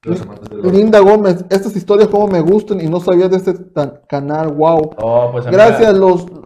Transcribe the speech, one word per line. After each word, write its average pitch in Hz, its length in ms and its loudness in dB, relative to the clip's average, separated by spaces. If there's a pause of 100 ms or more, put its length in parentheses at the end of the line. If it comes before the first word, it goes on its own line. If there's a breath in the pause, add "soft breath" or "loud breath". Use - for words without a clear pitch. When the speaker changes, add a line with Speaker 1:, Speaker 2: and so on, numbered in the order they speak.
Speaker 1:
Los 175 180 -6
amantes 208 280 -18
del 208 140 -14
rock. 185 100 0
Speaker 2:
Linda 214 260 4
Gómez, 196 500 2
"Estas 196 260 -4
historias 202 340 0
como 208 180 0
me 185 140 -2
gustan 196 380 -2
y 165 80 -6
no 170 120 -4
sabía 180 280 0
de 185 100 0
este 185 160 -4
tan-, - 540 -8
canal, 147 460 -6
wow". 156 380 0 (100)
Speaker 1:
Oh, 117 300 0
pues, 123 160 -8
amiga. 202 180 4
Speaker 2:
Gracias, 220 320 2
los, 185 280 2 (200)